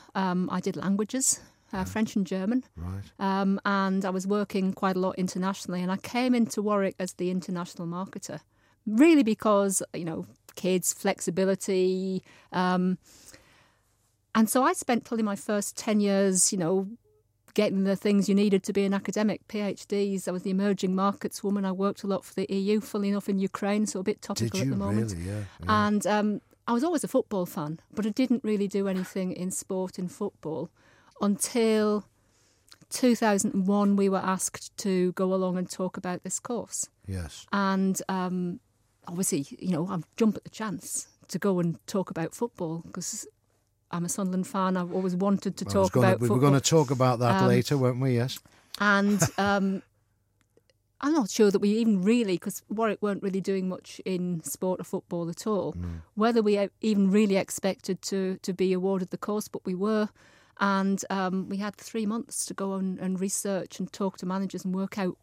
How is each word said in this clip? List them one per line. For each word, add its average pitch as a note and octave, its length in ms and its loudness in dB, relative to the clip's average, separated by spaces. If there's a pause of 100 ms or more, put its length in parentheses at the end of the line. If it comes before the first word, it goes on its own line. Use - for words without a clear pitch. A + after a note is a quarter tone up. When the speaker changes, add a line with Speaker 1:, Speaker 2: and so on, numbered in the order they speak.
(140)
Speaker 1:
Um, F#3 380 0
I F#3 80 -2
did F3+ 160 -4
languages, G3+ 640 0 (340)
uh, G3+ 40 -4
Speaker 2:
Yeah. F#3 80 -2
Speaker 1:
French A3 300 -2
and G3 120 0
German. G3 360 -2 (120)
Speaker 2:
Right. F#2 280 -8 (140)
Speaker 1:
Um, G3 480 0
and G3 400 0
I F#3 60 -2
was F#3 160 -4
working G3 460 0
quite F#3+ 240 0
a - 20 0
lot F#3 180 0
internationally. F#3 640 -4
And F3+ 100 -2
I F#3+ 60 -2
came B3+ 380 0
into A3+ 260 0
Warwick G3+ 380 0
as F#3 140 -6
the F3+ 180 -4
international F3+ 560 -6
marketer, F3+ 540 -10 (440)
really C#4 380 8
because, G3+ 580 2 (140)
you D#3+ 100 -8
know, E3+ 220 -6 (280)
kids, F#3 380 0
flexibility. F#3+ 1300 0 (300)
Um, F3+ 460 2 (1400)
and A3 160 6
so B3+ 140 4
I E4 100 4
spent - 320 -2
probably A3+ 180 -4
my G3+ 140 -2
first G#3 400 -4
ten G#3+ 240 0
years, G3 500 4
you G#3 60 -2
know, F#3+ 320 0 (640)
getting G3 320 2
the G3 100 2
things G3+ 320 2
you G3 80 4
needed G3 280 4
to G#3 100 -4
be G3 100 2
an G3 100 0
academic, G3 540 -2
P G#3+ 140 -8
H - 260 -6
Ds. G3+ 400 -2
I F#3 40 -2
was F3+ 120 -4
the G3+ 60 -4
emerging F#3+ 440 0
markets G3 480 -2
woman. G3+ 220 -2
I F#3+ 80 -2
worked G3 320 -2
a G3+ 40 -6
lot F#3+ 180 -2
for - 80 -20
the F#3+ 200 -4
E G3 60 0 (140)
U, A3 80 2
funnily G3+ 300 -4
enough, G3+ 180 -2
in G3 100 0
Ukraine, G3+ 460 -2
so G3 160 -4
a - 20 -6
bit G#3 180 -4
topical - 280 -4
Speaker 2:
Did G#2+ 60 -6
Speaker 1:
at - 100 -2
the C3+ 60 0
Speaker 2:
you B2+ 40 -2
Speaker 1:
moment. G#2 380 0
Speaker 2:
really? E2+ 100 -8
Yeah, G2+ 200 -6 (200)
yeah. G#3 240 2
Speaker 1:
And, G#3 180 0
um, G#3 360 0 (260)
I A#3+ 60 0
was A#3+ 100 0
always E4 200 0
a G3 40 -4
football F#3 380 0
fan, D#3+ 340 -8 (140)
but G#3+ 140 -2
I - 20 -2
didn't B3 340 0
really G#3 240 0
do G3 200 -2
anything F#3 460 -4
in F#3 180 -6
sport F#3 480 -6
and F3+ 120 -6
football D#3+ 600 -8 (500)
until G#3+ 840 2 (840)
two B3 260 4
thousand G#3 380 2
and F#3+ 140 0
one. G3+ 280 4
We G3 140 4
were F#3+ 80 2
asked - 640 -4
to F#3 340 2
go F#3+ 200 0
along F#3 240 0
and F#3 120 -4
talk F#3 260 -6
about F3+ 280 -8
this - 160 -6
course. - 500 -8 (180)
Speaker 2:
Yes. F#2 460 -8
Speaker 1:
And, F#3+ 560 0
um, F#3 500 -4 (480)
obviously, F3 380 -2 (140)
you F#3 100 -4
know, E3+ 180 0
I F#3+ 120 -4 (180)
jump A3 200 4
at - 60 -14
the - 60 -18
chance - 580 -8 (220)
to F3+ 100 -4
go F#3+ 200 0
and E3+ 180 0 (100)
talk F#3+ 220 -4
about E3 240 -6
football E3+ 580 -6
'cause - 360 -10 (640)
I'm F3 120 -4
a F3 60 -4
Sunderland F#3 380 -2
fan. F#3+ 280 0
I've F3 160 -2
always F#3 240 -2
wanted G3 420 0
to F#3+ 80 -8
Speaker 2:
I - 20 -8
was - 60 -4
Speaker 1:
talk G3 200 4
Speaker 2:
gonna, B2 140 6
Speaker 1:
about A2 120 4
Speaker 2:
we A#2+ 80 2
Speaker 1:
football. A2 100 4
Speaker 2:
were B2+ 120 2
gonna C#3 120 6
talk D#3 280 4
about B2 300 4
that B2 240 4
Speaker 1:
Um, F#3+ 40 6
Speaker 2:
later, - 300 4
weren't B2+ 240 2
we? C3 140 4
Yes. A#2+ 240 0 (400)
Speaker 1:
And, G3+ 400 4
Speaker 2:
<laughs> - 180 0
Speaker 1:
um, G3 460 2 (1200)
I'm D4 120 2
not C4+ 160 2
sure G#3 220 6
that F#3+ 80 4
we G3+ 180 2
even A3 240 4
really, G3+ 360 2
'cause - 320 -8
Warwick A3 320 -2
weren't G3+ 200 -2
really F#3+ 200 -2
doing F#3+ 280 -2
much - 360 -12
in F3+ 380 -2
sport - 360 -4
or F3 60 -10
football E3+ 440 -6
at - 160 -10
all, G3 320 -2
Speaker 2:
No. F2 100 -6 (280)
Speaker 1:
whether A3+ 260 4
we G#3 180 4
e-, G3+ 100 0 (120)
even G3+ 300 4
really G#3 240 4
expected - 680 -4
to, F#3+ 380 -2
to F#3+ 120 -4
be F#3 200 2
awarded F#3 380 -2
the F3+ 60 -6
course, G#3+ 300 -4
but - 180 -10
we F#3 100 -4
were. G#3+ 340 0 (480)
And, G3 520 2
um, F#3 400 -2
we G3 80 -4
had G3+ 180 -6
three - 300 -6
months A3 400 -4
to - 80 -8
go F#3+ 220 -4
and, F#3+ 220 -4
and F#3 220 -4
research G3 580 -4
and F3+ 140 -6
talk G3 280 -4
to F#3+ 60 -8
managers F#3 380 -4
and F#3 100 -2
work F#3+ 240 -4
out F#3 260 -2